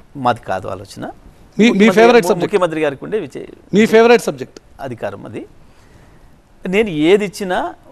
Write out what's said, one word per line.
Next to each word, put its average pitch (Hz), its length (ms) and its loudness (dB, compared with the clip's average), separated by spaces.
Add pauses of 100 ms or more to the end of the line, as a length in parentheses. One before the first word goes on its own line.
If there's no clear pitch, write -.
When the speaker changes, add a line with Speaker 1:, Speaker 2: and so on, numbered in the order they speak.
(160)
Speaker 1:
మాది 123 240 -2
కాదు 98 280 -8
ఆలోచన. 98 360 -14
Speaker 2:
మీ, - 600 -4
మీ 233 40 6
Speaker 1:
ముఖ్యమంత్రి, 214 220 4
Speaker 2:
favorite 226 340 6
Speaker 1:
ము-, 214 80 0
Speaker 2:
సబ్జెక్ట్? 175 220 -4
Speaker 1:
ముఖ్యమంత్రి 165 260 -2
గారికి 143 240 -4
ఉండే 175 140 -8
విచే-, - 560 -14
Speaker 2:
మీ 214 120 4
favorite 226 360 4
subject? 131 380 -10 (200)
Speaker 1:
అధికారం 113 460 -10
అది. 131 200 -14 (1200)
నేను 202 220 0
ఏది 170 340 2
ఇచ్చినా 202 500 -6 (180)